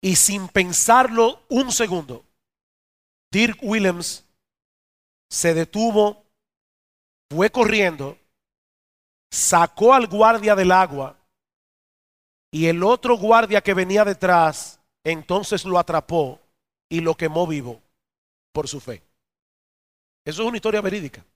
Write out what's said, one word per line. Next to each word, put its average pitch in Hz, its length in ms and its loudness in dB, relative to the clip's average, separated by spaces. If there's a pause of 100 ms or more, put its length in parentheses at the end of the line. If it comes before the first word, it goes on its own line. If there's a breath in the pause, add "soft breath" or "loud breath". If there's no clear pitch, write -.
Y 185 160 0
sin 196 320 -2
pensarlo 226 960 2
un 254 240 -2
segundo, 165 540 -4 (1040)
Dirk 220 300 0
Willems 196 640 -4 (1040)
se 170 240 -2
detuvo, 208 720 -2 (1040)
fue 185 200 0
corriendo, 196 680 -2 (1120)
sacó 190 640 2
al 247 140 4
guardia 214 480 4
del 185 160 2
agua 143 460 0 (1300)
y 160 160 -2
el 170 160 0
otro 240 340 2
guardia 214 440 4
que 202 120 -2
venía 190 300 2
detrás 180 760 0 (240)
entonces 175 600 -4
lo 185 140 0
atrapó 160 600 -4 (480)
y 165 100 -4
lo 165 160 -2
quemó 165 320 -4
vivo 123 340 -10 (720)
por 147 140 -6
su 143 120 -12
fe. 117 220 -16 (1200)
Eso 151 160 -10
es 226 60 -4
una 233 100 -6
historia 208 240 -4
verídica. 185 440 -10 (100)